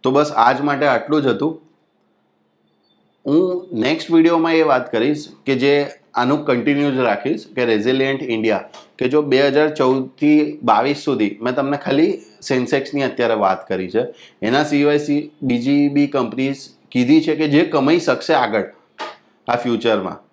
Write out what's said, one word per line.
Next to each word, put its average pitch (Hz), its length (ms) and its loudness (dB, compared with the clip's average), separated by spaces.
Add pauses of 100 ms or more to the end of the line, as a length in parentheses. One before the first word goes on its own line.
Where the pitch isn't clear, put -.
તો 131 80 0
બસ 147 240 2
આજ 131 260 2
માટે 143 240 -2
આટલું 139 360 0
જ 135 60 0
હતું. 139 340 -2 (1600)
હું 180 480 0
નેક્સ્ટ 151 380 -2
વીડિયોમાં 165 440 4
એ 160 60 4
વાત 131 300 2
કરીશ 147 360 -2 (180)
કે 135 100 0
જે 139 300 2 (280)
આનું 135 320 0
કન્ટિન્યુ 143 460 0
જ 131 60 -2
રાખીશ 127 580 -2
કે 123 100 -2
રેઝિલિયન્ટ 131 580 0
ઇન્ડિયા, 110 460 -2 (280)
કે 127 120 -2
જો 151 120 2
બે 139 260 2
હજાર 151 220 2
ચૌદથી 147 920 0
બાવીસ 120 340 2
સુધી 107 440 -2
મેં 123 140 -4
તમને 139 220 -2
ખાલી 156 440 0 (200)
સેન્સેક્સની 135 600 -2
અત્યારે 120 320 0
વાત 95 340 0
કરી 92 220 -4
છે, 110 140 0 (380)
એના 127 220 0
સિવાય 147 340 2
સી-, 147 320 -4 (140)
બીજી 135 460 0
બી 143 180 0
કંપનીઝ 131 480 -4 (360)
કીધી 127 300 4
છે 160 140 -2
કે 151 120 -2
જે 147 180 4
કમાઈ 151 340 2
શકશે - 340 -2
આગળ 113 300 0 (840)
આ 120 80 0
ફ્યુચરમાં 110 640 -2 (160)